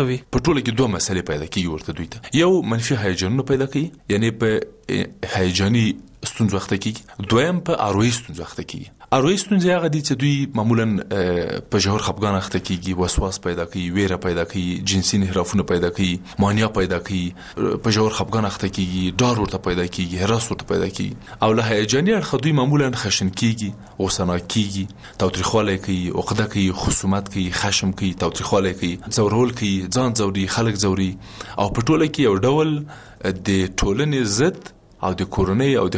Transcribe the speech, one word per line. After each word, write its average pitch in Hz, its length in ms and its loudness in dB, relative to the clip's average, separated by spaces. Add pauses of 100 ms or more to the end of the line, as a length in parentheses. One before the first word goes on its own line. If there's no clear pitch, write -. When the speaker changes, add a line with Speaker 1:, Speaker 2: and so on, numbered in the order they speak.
Speaker 1:
وي؟ 127 100 0 (140)
Speaker 2:
په 123 80 4
ټوله 143 240 2
کې 117 160 -2
دوه 131 160 6
مسلې 87 360 0
پیدا 76 140 -4
کېږي 87 220 -2
ورته 78 320 -6
دوی 82 80 -6
ته. - 100 -14 (260)
یو 180 80 6 (100)
منفي 117 420 0
هیجانونه 98 480 0
پیدا 131 240 0
کوي، 143 100 0 (280)
یعنې 110 160 2 (120)
په 113 80 2 (880)
هیجاني 98 500 2 (400)
ستونزو 98 380 2
اخته - 140 -2
کېږي. 101 520 -8
دویم 156 400 2
په - 40 2 (180)
اروایي 113 280 2
ستونزو 113 300 -10
اخته - 140 -10
کېږي. - 400 -14 (100)
اروایي 139 240 4
ستونزې 185 320 2
هغه 175 240 2
دي 156 80 0
چې 143 200 0
دوی 139 260 2 (100)
معمولاً، 113 280 2
اه، 92 760 0 (120)
په 104 140 4
ژور 101 200 2
خپګان 101 320 0
اخته 95 220 -2
کیږي، 92 400 -4
وسواس 92 420 0
پیدا 87 320 -4
کوي، 95 100 -4 (140)
ویره 95 280 2
پیدا 85 280 0
کوي، 90 260 -2 (120)
جنسي 95 260 2
انحرافونه 92 540 2
پیدا 87 260 2
کوي، 90 200 0 (220)
مانیا 104 380 4
پیدا 92 220 0 (100)
کوي، 95 100 -2 (140)
اه، - 500 -4
په 117 140 2
ژور 110 200 4
خپګان 107 320 0
اخته - 180 -4
کیږي، 92 540 -2
ډار 123 220 2
ورته 98 140 -4 (120)
پیدا 90 160 0
کیږي، 87 380 -4
هراس 113 280 2
ورته - 220 -8
پیدا 90 160 0
کیږي. 98 240 -6 (300)
او 110 100 4
له 117 160 2
هیجاني 127 480 2
اړخه 139 240 -2
دوی 156 100 0
معمولاً 139 400 2 (140)
خشن 98 240 0
کیږي، 113 420 -2 (280)
غوسه 95 340 0
ناک 87 200 -4
کیږي، 98 320 0 (320)
تاوتریخوالی 98 600 2
کوي، 95 320 -2
عقده 90 480 -2
کوي، 98 100 4 (160)
خصومت 101 500 0
کوي، 92 160 -2 (140)
خشم 98 280 0
کوي، 95 220 -2 (140)
تاوتریخوالی 95 460 0 (100)
کوي، 87 100 -2 (160)
ځورول 113 540 2
کوي، 101 120 2 (200)
ځان 127 260 0
ځوري، 98 240 0 (140)
خلک 104 260 0
ځوري. 95 260 2 (460)
او 101 120 2
په 117 120 -2
ټوله 156 320 2
کې - 60 -8
یو 117 160 6
ډول 139 340 2 (540)
د 92 440 0 (140)
ټولنې 131 420 2 (140)
ضد - 360 0 (300)
او 92 160 0
د 196 40 2 (120)
کورنۍ 107 440 2
او 101 140 2
د 92 40 -2